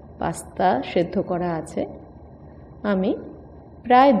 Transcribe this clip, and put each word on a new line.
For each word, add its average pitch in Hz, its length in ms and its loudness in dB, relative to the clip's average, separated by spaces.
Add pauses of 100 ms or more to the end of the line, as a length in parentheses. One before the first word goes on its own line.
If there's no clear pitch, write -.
(200)
পাস্তা - 500 -2 (220)
সেদ্ধ 175 240 -2 (140)
করা 175 200 -4 (100)
আছে। - 220 -8 (1080)
আমি 190 200 0 (720)
প্রায় 254 380 6